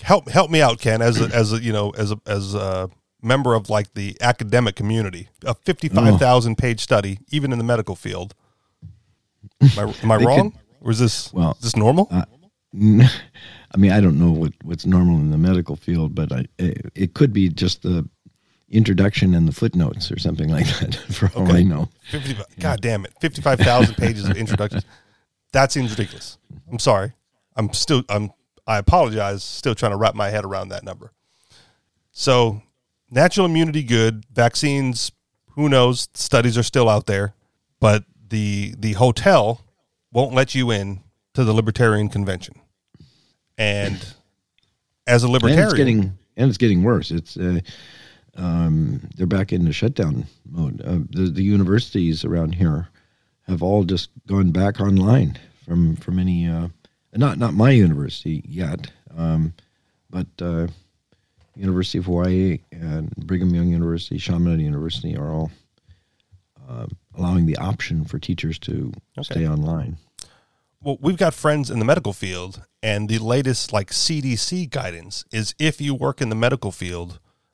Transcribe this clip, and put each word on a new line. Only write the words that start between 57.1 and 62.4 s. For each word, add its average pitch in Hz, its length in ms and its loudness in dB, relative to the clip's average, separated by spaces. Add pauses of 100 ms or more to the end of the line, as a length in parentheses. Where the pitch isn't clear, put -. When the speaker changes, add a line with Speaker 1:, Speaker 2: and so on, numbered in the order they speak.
Speaker 2:
not, 113 240 0
not 110 160 -2
my 117 180 4
university 80 760 2
yet, 85 420 -8 (280)
um, 82 360 0 (560)
but, 90 180 -8 (140)
uh, 85 260 -4 (880)
University 92 440 -2
of 90 60 -6
Hawaii 92 520 0 (140)